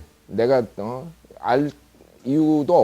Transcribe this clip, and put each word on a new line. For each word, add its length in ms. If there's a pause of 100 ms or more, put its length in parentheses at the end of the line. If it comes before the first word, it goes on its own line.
(260)
내가, 400 (120)
어? 300 (320)
알 300 (560)
이유도 580